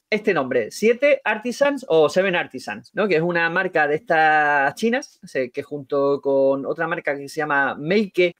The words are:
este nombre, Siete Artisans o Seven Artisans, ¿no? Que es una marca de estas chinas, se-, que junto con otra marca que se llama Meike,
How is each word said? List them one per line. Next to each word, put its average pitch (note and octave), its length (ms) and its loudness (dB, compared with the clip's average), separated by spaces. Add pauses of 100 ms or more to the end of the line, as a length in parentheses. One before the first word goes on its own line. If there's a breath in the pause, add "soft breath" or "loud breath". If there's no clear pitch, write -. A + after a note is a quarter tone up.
este G#3 240 0
nombre, B2+ 380 -2
Siete B3 520 2
Artisans B3 640 -2
o D#3 220 4
Seven F#3 260 0
Artisans, B2+ 580 -8
¿no? G3+ 140 -2
Que F3+ 80 0
es D#3 60 2
una E3+ 280 0
marca F3 380 0
de D3 80 0
estas D3+ 800 2
chinas, A#3 480 -4
se-, C3 280 -4
que C3+ 120 -8
junto C#3+ 580 -2
con C3+ 440 2
otra D#3 200 -4
marca D#3+ 320 -4
que C#3 120 -12
se - 80 -14
llama C#3 380 0
Meike, F3+ 640 0